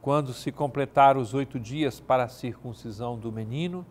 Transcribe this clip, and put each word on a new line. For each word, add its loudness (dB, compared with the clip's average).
Quando 0
se -8
completaram 4
os -4
oito -4
dias -4
para 2
a -4
circuncisão -10
do -8
menino -6